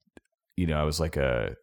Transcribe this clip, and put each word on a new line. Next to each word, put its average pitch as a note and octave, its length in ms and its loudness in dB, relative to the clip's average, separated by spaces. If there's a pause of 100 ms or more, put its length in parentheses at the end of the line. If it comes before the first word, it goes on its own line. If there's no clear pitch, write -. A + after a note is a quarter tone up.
(560)
you F2+ 100 0
know, D#2 120 2
I D2+ 40 2
was D#2 180 0
like D#2 160 -2
a B1 460 0